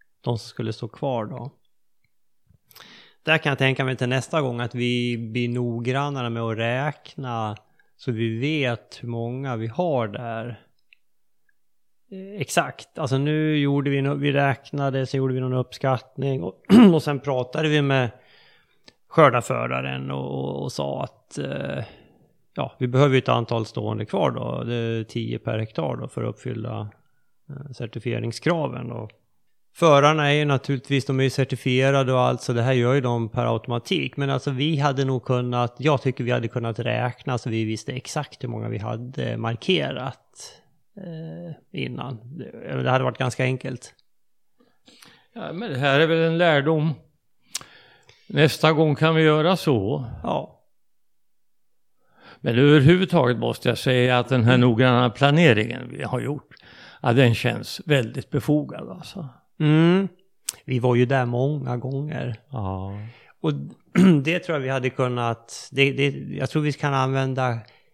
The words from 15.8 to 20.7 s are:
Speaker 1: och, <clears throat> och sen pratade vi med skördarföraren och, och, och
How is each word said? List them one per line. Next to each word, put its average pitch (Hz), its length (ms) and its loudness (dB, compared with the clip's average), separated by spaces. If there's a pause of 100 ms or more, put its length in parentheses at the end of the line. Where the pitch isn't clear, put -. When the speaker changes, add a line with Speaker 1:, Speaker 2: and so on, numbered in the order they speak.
Speaker 1:
och, - 200 -10 (140)
<clears throat> 202 180 10
och 151 80 2
sen 147 180 -2
pratade 139 480 -2
vi 151 140 2
med 135 280 2 (1000)
skördarföraren 131 1000 2
och, 135 280 -6
och, 139 240 -6
och 135 100 -6